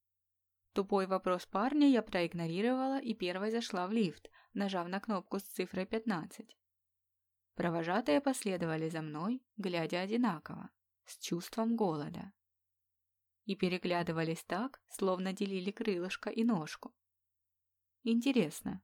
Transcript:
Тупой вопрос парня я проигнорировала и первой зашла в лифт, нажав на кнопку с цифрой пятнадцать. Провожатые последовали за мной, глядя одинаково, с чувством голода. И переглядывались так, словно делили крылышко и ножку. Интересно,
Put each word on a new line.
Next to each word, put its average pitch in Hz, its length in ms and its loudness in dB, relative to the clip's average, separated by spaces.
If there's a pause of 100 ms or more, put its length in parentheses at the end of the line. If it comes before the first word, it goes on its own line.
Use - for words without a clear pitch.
(720)
Тупой 196 340 2
вопрос 185 400 0
парня 285 420 6
я 226 140 8
проигнорировала 196 960 0
и 220 160 -2
первой 185 340 -2
зашла 220 380 -2
в 202 40 -2
лифт, 214 380 0 (240)
нажав 190 340 -2
на 185 120 -4
кнопку 196 400 -2
с - 40 -8
цифрой - 440 -4
пятнадцать. - 680 -4 (1000)
Провожатые 175 680 2
последовали 175 640 -2
за 160 140 -4
мной, 160 420 -4 (120)
глядя 175 460 -2
одинаково, 208 680 -2 (360)
с - 120 -18
чувством 226 580 -2
голода. 175 560 -2 (1120)
И 196 100 -2
переглядывались 175 880 0
так, 220 360 -4 (100)
словно 185 440 0
делили 196 380 -2
крылышко 190 580 -2
и 226 140 0
ножку. 185 500 0 (1080)
Интересно, 233 800 2